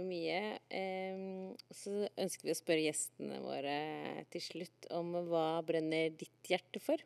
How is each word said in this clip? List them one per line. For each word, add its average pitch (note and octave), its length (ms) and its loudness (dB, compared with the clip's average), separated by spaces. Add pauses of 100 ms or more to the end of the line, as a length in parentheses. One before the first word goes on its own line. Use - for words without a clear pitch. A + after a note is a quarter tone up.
mye. E3+ 340 0 (300)
Ehm, F#3+ 840 -2 (200)
så G3+ 300 -2 (100)
ønsker - 320 -2
vi D3+ 60 2
å E3 60 0
spørre D#3+ 260 4
gjestene D3 580 -2
våre C#3 360 -2 (520)
til F3 140 -6
slutt - 500 -10
om E3+ 140 0 (180)
hva E3 400 4
brenner D#3+ 480 4
ditt - 380 -12
hjerte - 300 0
for? - 240 4